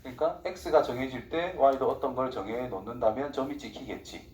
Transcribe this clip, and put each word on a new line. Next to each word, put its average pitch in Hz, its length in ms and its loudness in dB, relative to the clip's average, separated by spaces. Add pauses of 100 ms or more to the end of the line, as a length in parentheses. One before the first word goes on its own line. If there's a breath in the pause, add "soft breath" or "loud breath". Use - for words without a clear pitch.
그러니까 143 440 -2
X가 147 380 4
정해질 127 460 -4
때 175 300 -2
Y도 135 320 6
어떤 131 240 -2
걸 127 160 0
정해 117 380 -4
놓는다면 117 640 0
점이 135 260 -4
찍히겠지. - 760 -12